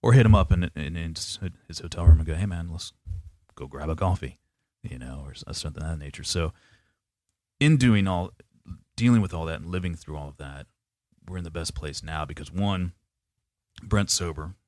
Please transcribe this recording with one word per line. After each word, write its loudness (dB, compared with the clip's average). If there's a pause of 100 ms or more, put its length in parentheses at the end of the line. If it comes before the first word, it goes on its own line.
Or 4
hit 8
him 8
up 4
in, 2 (120)
in, -6
in -6 (520)
his -12
hotel -6
room 12
and 0
go, -4
"Hey, -2
man, -6
let's -12 (640)
go -12
grab -10
a -2
coffee," -2 (440)
you -12
know, -12
or -14
s-, -16 (140)
something -8
of -4
that -4
nature. -12
So -2 (1040)
in 6
doing 6
all, -2 (640)
dealing 4
with -2
all -4
that -6
and -10
living -4
through -12
all -10
of -18
that, -14 (600)
we're -10
in -8
the -10
best -8
place -10
now -6
because, -14
one, -2 (880)
Brent's 0
sober. -6 (140)